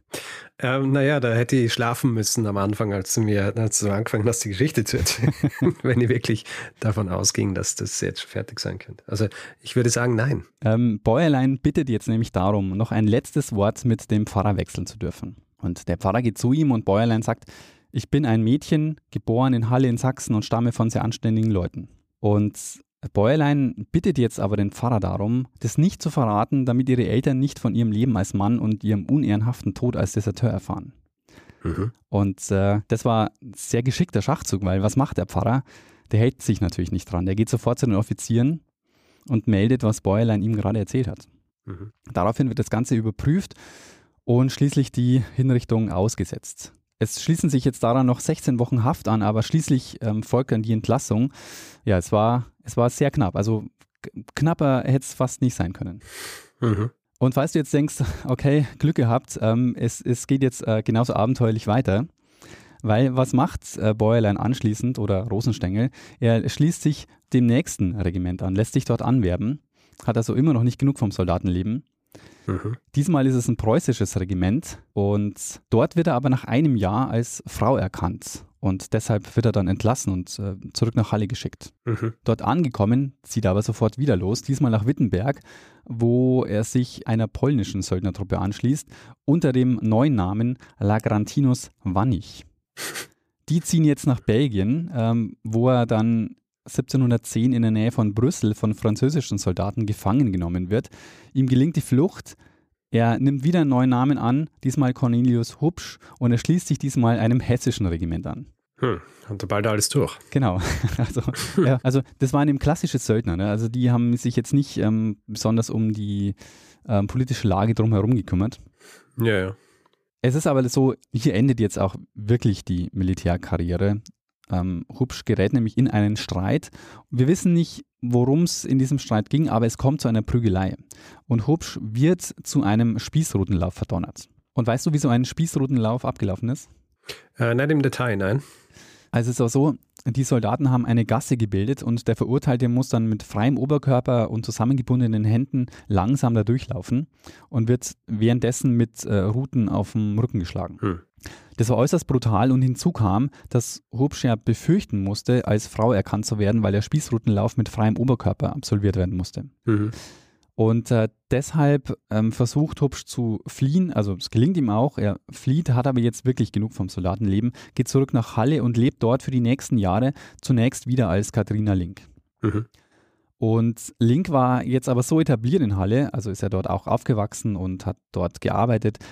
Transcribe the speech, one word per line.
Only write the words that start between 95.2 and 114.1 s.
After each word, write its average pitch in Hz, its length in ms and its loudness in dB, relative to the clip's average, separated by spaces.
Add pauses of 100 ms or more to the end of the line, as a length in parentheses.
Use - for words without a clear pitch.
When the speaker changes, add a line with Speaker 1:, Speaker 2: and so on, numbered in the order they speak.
Speaker 2:
wo 117 240 0
er 123 180 4
dann 113 520 0 (320)
siebzehnhundertzehn 123 840 0
in 117 80 2
der 110 100 2
Nähe 110 220 0
von 107 200 0
Brüssel 110 400 0
von 107 200 -2
französischen 120 640 0
Soldaten 98 480 -2
gefangen 107 480 0
genommen 90 360 -2
wird. 113 200 -2 (420)
Ihm 131 160 2
gelingt 131 300 4
die 143 40 -2
Flucht. - 540 0 (560)
Er 113 280 2
nimmt 139 260 0
wieder 175 160 4
einen 147 80 2
neuen 127 200 4
Namen 127 280 2
an, 135 320 0 (160)
diesmal 127 260 0
Cornelius 120 680 0
Hubsch, - 360 -4 (220)
und 120 140 2
er 120 40 2
schließt 170 300 0
sich 151 100 0
diesmal 120 420 0
einem 117 200 2
hessischen 110 460 -2
Regiment 82 420 -4
an. - 200 -10 (320)
Speaker 1:
Hm, 110 200 -2 (300)
hat 101 120 -10
er 95 60 -8
bald 104 180 0
alles 107 220 0
durch. - 320 -2 (100)
Speaker 2:
Genau. 104 300 0 (200)
<laughs> - 180 -4
Also, 120 240 -2 (420)
ja, 131 200 2
also 131 180 2 (180)
das 135 140 0
waren 147 160 2
eben 139 100 0
klassische 151 380 0
Söldner, 107 400 0
ne? 101 120 0
Also 110 200 0
die 123 200 0
haben 120 280 2